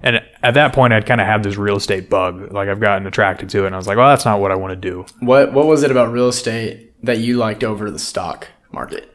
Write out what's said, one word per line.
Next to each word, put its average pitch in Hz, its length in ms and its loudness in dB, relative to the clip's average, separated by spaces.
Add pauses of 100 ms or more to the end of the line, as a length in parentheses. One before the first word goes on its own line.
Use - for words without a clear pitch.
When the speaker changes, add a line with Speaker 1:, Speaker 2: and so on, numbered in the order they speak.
Speaker 1:
and 120 200 0 (200)
at 120 120 2
that 143 200 4
point, 127 180 4
I'd 107 140 2
kinda 117 180 2
had 107 180 2
this 98 140 -4
real 101 200 0
estate 95 340 -4
bug. 92 420 -2
Like, 98 160 -4
I've 101 120 -4
gotten 98 260 2
attracted 95 440 0
to 101 140 0
it, - 20 0
and 95 80 -4
I 92 40 -8
was 92 80 -8
like, 101 100 -2
"Well, 127 120 6
that's 139 180 4
not 104 140 2
what 98 100 0
I 95 60 0
wanna 95 200 -6
do." 92 300 -8 (140)
Speaker 2:
What, 127 340 4
what 147 120 4
was 156 160 4
it 139 80 2
about 120 220 2
real 123 160 0
estate 113 600 -6 (140)
that 117 160 -2
you 120 200 -2
liked 110 260 -2
over 107 260 -6
the - 80 -12
stock - 500 -8 (240)
market? - 420 -12